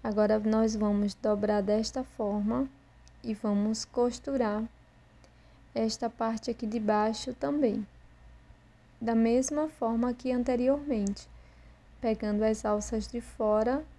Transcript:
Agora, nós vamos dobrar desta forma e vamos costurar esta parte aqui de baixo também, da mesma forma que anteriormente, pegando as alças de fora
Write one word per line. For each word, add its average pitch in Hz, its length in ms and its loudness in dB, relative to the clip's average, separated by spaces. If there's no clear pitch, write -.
Agora, 214 360 2
nós 220 380 2
vamos 208 360 2
dobrar 208 480 0
desta 220 440 0
forma 220 640 -2
e 226 100 -4
vamos 208 500 0
costurar 240 800 -2
esta 226 340 -2
parte 226 400 -4
aqui 233 160 -6
de 220 140 -4
baixo 214 560 0
também, 269 500 0
da 226 140 0
mesma 262 540 4
forma 240 460 0
que 254 160 -4
anteriormente, 247 1000 0
pegando 214 440 -2
as 220 200 0
alças 208 440 -2
de 240 120 -8
fora 226 640 0